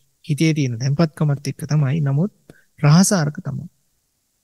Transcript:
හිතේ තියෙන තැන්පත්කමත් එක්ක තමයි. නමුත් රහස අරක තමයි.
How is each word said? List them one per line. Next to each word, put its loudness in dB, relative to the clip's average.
හිතේ 0
තියෙන -4
තැන්පත්කමත් -2
එක්ක -8
තමයි. 0
නමුත් 0
රහස 4
අරක -2
තමයි. -10